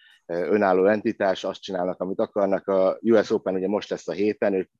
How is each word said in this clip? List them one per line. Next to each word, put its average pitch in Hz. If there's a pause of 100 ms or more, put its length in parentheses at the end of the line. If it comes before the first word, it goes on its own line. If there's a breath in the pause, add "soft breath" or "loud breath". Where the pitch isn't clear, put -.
(260 soft breath)
önálló 92
entitás, 104
azt 95
csinálnak, 90
amit 95
akarnak. 98
A 95
U 107
S -
Open 98
ugye 95
most 101
lesz 90
a 85
héten, 101
ők, 95